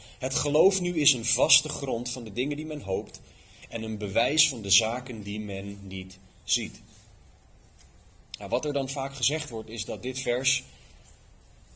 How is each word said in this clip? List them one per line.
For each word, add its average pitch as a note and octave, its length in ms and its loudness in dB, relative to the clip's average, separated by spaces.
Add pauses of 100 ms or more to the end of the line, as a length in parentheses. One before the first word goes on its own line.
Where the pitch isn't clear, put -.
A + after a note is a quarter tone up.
(200)
"Het C3+ 160 -2
geloof F3+ 460 6
nu F3 180 0
is D3 140 6
een A#2 120 -4
vaste - 440 4
grond B2+ 400 -2
van B2 140 -6
de G#2+ 100 -8
dingen C#3 240 0
die D#3 80 -6
men D3+ 160 -6
hoopt G2 400 -4 (480)
en A2+ 140 -4
een A2 140 -2
bewijs A2+ 520 4
van A#2+ 120 -6
de G2 80 -2
zaken A2+ 540 2
die G#2 160 -4
men G2+ 480 -8
niet F#2+ 320 -10 (240)
ziet." - 380 -4 (1600)
Nou, G2+ 120 -10
wat B2 160 0
er D3 80 -2
dan C3+ 160 -2
vaak C#3 260 -6
gezegd C#3+ 340 -2
wordt, A2+ 200 -8
is A2+ 160 -8
dat G#2+ 160 -6
dit B2+ 180 -4
vers B2 440 0 (1120)